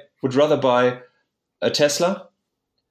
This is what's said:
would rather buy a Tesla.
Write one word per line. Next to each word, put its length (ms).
would 100
rather 240
buy 420
a 80
Tesla. 580